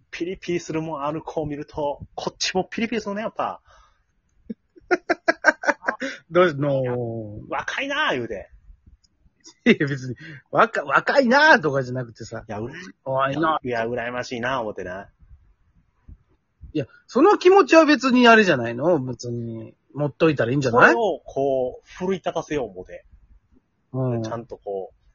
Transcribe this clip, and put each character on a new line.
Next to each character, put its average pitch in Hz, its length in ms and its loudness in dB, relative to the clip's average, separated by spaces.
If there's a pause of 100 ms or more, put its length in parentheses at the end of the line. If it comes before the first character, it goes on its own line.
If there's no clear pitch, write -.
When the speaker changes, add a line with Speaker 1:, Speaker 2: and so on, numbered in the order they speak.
(120)
Speaker 1:
ピ - 140 -8
リ 185 120 -6
ピ - 160 -6
リ 170 60 -2
す 165 120 -8
る 160 120 -4
も 160 160 -8
ん - 20 -10
あ 143 100 -4
る 156 120 -8
子 - 180 -8
を 151 60 -6
見 147 80 -8
る 147 100 -12
と、 147 480 -8
こ - 180 -10
っ - 60 -16
ち - 180 -4
も 185 80 0
ピ - 180 -8
リ 226 60 -2
ピ 233 100 -6
リ 208 40 -4
す 214 80 -10
る 202 60 -8
ね、 214 80 -8
や 214 60 -6
っ - 60 -10
ぱ。 101 280 -6 (1300)
Speaker 2:
<laughs> - 1400 -2
ど 175 140 6
う 175 60 4
し-、 151 80 -2
の 143 120 -2
ー。 117 800 -4
Speaker 1:
「若 147 320 -6
い 277 60 -6
な」 285 260 -2
言 131 100 -2
う 113 40 -6
て。 98 240 -12 (1120)
Speaker 2:
い 240 60 6
や、 185 40 2 (120)
別 131 200 -8
に、 165 80 -10 (360)
若-、 196 340 0
「若 165 340 2
い 262 80 4
な」 285 340 6
と 151 120 -2
か 139 80 0
じ 123 80 -8
ゃ 127 60 -8
な 127 100 -6
く 113 80 -16
て 113 120 -18
さ。 110 220 -14
Speaker 1:
い 110 40 -12
や、 104 80 -8
う 113 80 -6
ら-、 147 80 -14 (280)
Speaker 2:
「怖 135 280 0
い 139 80 -4
な」。 160 240 0
Speaker 1:
い 135 40 -8
や、 117 200 -2
羨 120 240 -6
ま 123 120 -6
し 123 140 -8
い - 20 -6
な、 123 220 -2
思 110 100 -6
っ - 40 -14
て 95 80 -10
な。 92 260 -12 (1600)
Speaker 2:
い - 40 -6
や、 143 80 -2 (220)
そ 254 160 2
の 392 160 6
気 359 100 4
持 381 160 8
ち 320 100 6
は 320 100 10
別 269 260 2
に 247 160 8
あ 226 80 12
れ 220 80 8
じ 185 80 4
ゃ 143 60 2
な 117 120 -4
い 117 60 -6
の？ 151 240 2
別 123 320 -8
に、 117 420 -8 (220)
持 143 120 -2
っ 135 40 -8
と 165 180 2
い 147 60 0
た 123 100 -2
ら 156 60 -2
い - 20 0
い 147 40 0
ん 147 40 2
じ 131 60 0
ゃ 120 40 0
な - 180 8
い？ - 20 6
Speaker 1:
そ - 20 2
れ - 20 2
を、 196 300 0
こ 135 580 -4
う、 - 40 -20 (100)
奮 185 160 -4
い 185 40 -2
立 165 160 -6
た 160 100 -4
せ - 100 -8
よ 135 140 -2
う - 20 -18
思 92 160 -16
て。 87 180 -18 (880)
Speaker 2:
う 127 240 -2
ん。 113 40 -4
Speaker 1:
ち 110 80 -8
ゃ 117 80 -6
ん 120 80 -12
と 101 120 -14
こ 98 360 -10
う、 - 20 -20 (200)